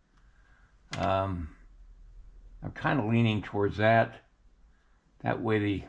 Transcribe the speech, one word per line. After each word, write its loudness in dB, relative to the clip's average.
Um, -2
I'm -10
kinda -2
leaning 2
towards -2
that. 4
That -4
way 0
the -2